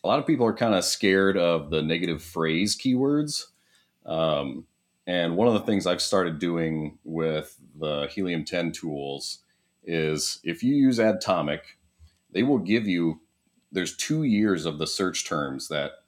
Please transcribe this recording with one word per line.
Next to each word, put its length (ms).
a 60
lot 100
of 80
people 200
are 80
kinda 260
scared 560
of 340
the 120
negative 400
phrase 540
keywords. 720
Um, 580
and 300
one 120
of 60
the 60
things 260
I've 160
started 360
doing 640
with 520
the 360
Helium 340
ten 280
tools 680
is, 600
if 180
you 120
use 240
Adtomic, 640
they 120
will 160
give 280
you, 340
there's 240
two 280
years 420
of 120
the 80
search 400
terms 420
that, 240